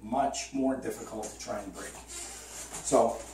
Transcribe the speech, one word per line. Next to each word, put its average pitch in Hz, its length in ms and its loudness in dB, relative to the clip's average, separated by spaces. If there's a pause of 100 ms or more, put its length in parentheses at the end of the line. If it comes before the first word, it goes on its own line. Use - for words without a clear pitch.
much 127 500 2
more 131 240 4
difficult 113 480 -6
to - 140 -8
try - 200 -4
and - 160 -6
break. - 180 -10 (140)
So - 1080 2 (180)